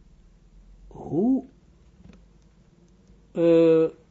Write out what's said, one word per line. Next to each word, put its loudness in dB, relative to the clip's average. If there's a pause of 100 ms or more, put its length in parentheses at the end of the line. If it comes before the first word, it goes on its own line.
(880)
hu", -6 (1900)
eh, 2 (220)